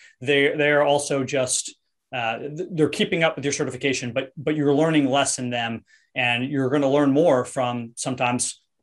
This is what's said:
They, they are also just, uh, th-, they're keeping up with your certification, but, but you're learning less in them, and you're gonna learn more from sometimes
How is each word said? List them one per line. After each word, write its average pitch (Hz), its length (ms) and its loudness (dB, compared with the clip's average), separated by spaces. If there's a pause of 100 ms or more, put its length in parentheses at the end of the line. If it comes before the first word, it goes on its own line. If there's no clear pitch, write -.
(200)
They, 143 360 2
they 147 140 2
are 147 120 4
also 143 400 2
just, 131 500 -2 (400)
uh, 117 260 -4
th-, 151 340 -10
they're 156 160 2
keeping 185 340 -2
up 160 140 0
with 135 80 -10
your 143 80 -2
certification, 127 600 -4
but, 131 240 -6
but 156 200 -4
you're 143 180 2
learning 151 340 2
less 139 300 0
in 127 120 -6
them, 117 340 -4 (320)
and 120 280 0
you're 135 260 -2
gonna 139 200 2
learn 143 220 4
more 143 320 4
from 120 500 -4
sometimes 123 680 -4 (200)